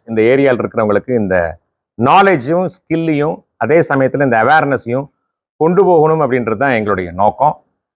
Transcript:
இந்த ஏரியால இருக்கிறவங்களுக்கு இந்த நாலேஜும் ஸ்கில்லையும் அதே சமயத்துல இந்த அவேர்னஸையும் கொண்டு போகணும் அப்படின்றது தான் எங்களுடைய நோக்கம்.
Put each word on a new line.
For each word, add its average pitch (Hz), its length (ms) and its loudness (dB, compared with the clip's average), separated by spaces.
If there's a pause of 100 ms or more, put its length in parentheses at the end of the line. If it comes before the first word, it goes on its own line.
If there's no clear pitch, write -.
(100)
இந்த 110 180 -2
ஏரியால 135 340 2
இருக்கிறவங்களுக்கு 107 500 -2 (100)
இந்த 92 140 -2 (720)
நாலேஜும் 175 680 2
ஸ்கில்லையும் 160 600 -4 (300)
அதே 147 140 2 (100)
சமயத்துல 135 400 0
இந்த 117 160 2
அவேர்னஸையும் 139 600 0 (580)
கொண்டு 175 260 2
போகணும் 160 360 2
அப்படின்றது 117 380 -2
தான் 135 160 0
எங்களுடைய 95 400 -4
நோக்கம். 107 340 0 (440)